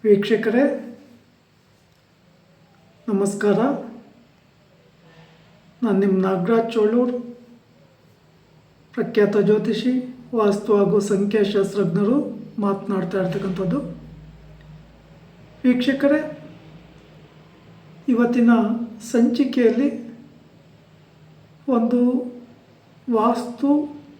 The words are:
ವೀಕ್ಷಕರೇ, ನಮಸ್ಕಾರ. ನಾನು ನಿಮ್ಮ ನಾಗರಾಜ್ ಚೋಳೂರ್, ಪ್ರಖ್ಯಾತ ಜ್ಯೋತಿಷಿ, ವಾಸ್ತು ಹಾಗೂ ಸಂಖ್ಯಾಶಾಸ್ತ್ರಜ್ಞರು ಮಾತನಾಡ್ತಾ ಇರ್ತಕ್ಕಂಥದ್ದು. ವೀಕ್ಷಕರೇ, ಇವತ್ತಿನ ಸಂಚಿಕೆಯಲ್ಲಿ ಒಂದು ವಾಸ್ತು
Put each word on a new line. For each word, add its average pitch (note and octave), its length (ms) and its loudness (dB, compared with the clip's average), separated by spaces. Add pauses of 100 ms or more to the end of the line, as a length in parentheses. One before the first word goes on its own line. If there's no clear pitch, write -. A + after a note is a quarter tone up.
ವೀಕ್ಷಕರೇ, A3 880 2 (2000)
ನಮಸ್ಕಾರ. G3+ 520 0 (2250)
ನಾನು G3+ 160 2
ನಿಮ್ಮ F#3+ 220 4
ನಾಗರಾಜ್ F#3+ 520 0
ಚೋಳೂರ್, A#3 380 2 (1800)
ಪ್ರಖ್ಯಾತ G#3 440 0
ಜ್ಯೋತಿಷಿ, G#3+ 800 0 (180)
ವಾಸ್ತು G#3 420 2
ಹಾಗೂ G3+ 220 2
ಸಂಖ್ಯಾಶಾಸ್ತ್ರಜ್ಞರು G3+ 1400 0 (220)
ಮಾತನಾಡ್ತಾ G3 600 -4
ಇರ್ತಕ್ಕಂಥದ್ದು. F#3 580 -4 (1800)
ವೀಕ್ಷಕರೇ, C#4 840 0 (1600)
ಇವತ್ತಿನ A#3+ 420 2 (640)
ಸಂಚಿಕೆಯಲ್ಲಿ B3 1040 0 (1500)
ಒಂದು B3 600 0 (800)
ವಾಸ್ತು A#3+ 880 0 (200)